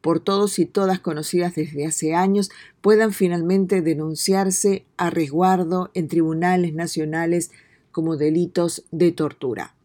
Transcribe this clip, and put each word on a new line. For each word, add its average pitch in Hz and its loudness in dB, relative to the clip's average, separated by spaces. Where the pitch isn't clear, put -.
por 165 0
todos 202 0
y 180 2
todas 190 0
conocidas 175 -2
desde 147 -4
hace 156 -2
años, 196 2
puedan 214 4
finalmente 185 2
denunciarse 185 0
a 175 -2
resguardo 180 0
en 165 -2
tribunales 165 0
nacionales 165 -4
como 160 -4
delitos 170 0
de 175 2
tortura. 139 -6